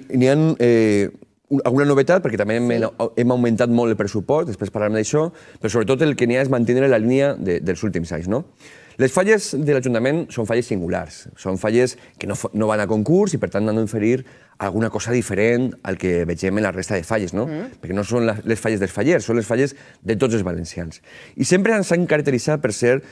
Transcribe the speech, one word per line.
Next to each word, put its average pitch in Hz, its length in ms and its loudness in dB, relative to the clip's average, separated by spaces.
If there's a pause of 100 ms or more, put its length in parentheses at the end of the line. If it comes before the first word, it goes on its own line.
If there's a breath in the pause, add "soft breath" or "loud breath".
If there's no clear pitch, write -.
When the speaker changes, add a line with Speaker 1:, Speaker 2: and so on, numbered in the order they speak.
(140)
Speaker 1:
n'hi 127 160 4
ha, 156 300 4
eh, 113 500 4 (400)
un, 135 160 2
alguna 131 180 2
novetat, 143 400 4
perquè 110 140 -2
també 104 180 0
hem, 120 140 0
Speaker 2:
Sí. 113 180 0 (300)
Speaker 1:
hem 120 140 2
augmentat 120 380 2
molt 117 200 2
el 104 80 0
pressupost, 135 500 -2
després 101 240 -6
parlarem 107 240 -2
d'això, 147 340 0 (300 loud breath)
però 113 100 -4
sobretot 120 340 0
el 147 120 2
que 120 100 0
n'hi 120 120 2
ha 131 40 2
és 135 80 0
mantenir 123 380 2
la 123 120 4
línia 131 360 2
de, 90 240 -2
dels 87 240 -4
últims 85 300 -4
anys, 82 160 -6
no? 120 160 -2 (540 loud breath)
Les 131 160 2
falles 202 400 2
de 147 180 0
l'Ajuntament 131 540 0
són 120 180 -6
falles 117 220 0
singulars, 92 640 -6 (100)
són 95 180 -4
falles 117 360 2 (260 loud breath)
que - 80 -10
no 101 80 -4
fo-, - 160 -8
no 104 160 -2
van 107 160 2
a 98 40 -2
concurs 156 460 2
i, 127 60 -2
per 98 100 -2
tant, 101 200 -2
han 107 100 0
d'oferir 113 460 0 (340 loud breath)
alguna 104 320 -2
cosa 117 240 -4
diferent 120 540 0 (180)
al 95 100 -4
que 87 300 0
vegem 92 320 -2
en 107 60 0
la 92 100 -2
resta 95 240 -4
de 82 80 -6
falles, 104 260 -2
no? 104 140 -2
Speaker 2:
Mm. 165 320 -10
Speaker 1:
Perquè 90 160 -8
no 101 80 -2
són 117 240 -2
la, 107 160 -2
les 110 160 -2
falles 107 220 -2
dels 92 100 -2
fallers, 127 320 0
són 117 160 0
les 101 80 -4
falles 135 240 0 (320 loud breath)
de 107 160 -2
tots 117 160 2
els 104 80 0
valencians. 85 560 -8 (400 loud breath)
I - 80 -2
sempre 202 320 2
ens 180 160 -2
han 175 160 2
caracteritzat 151 480 0
per 113 160 -2
ser, 123 220 2 (140 loud breath)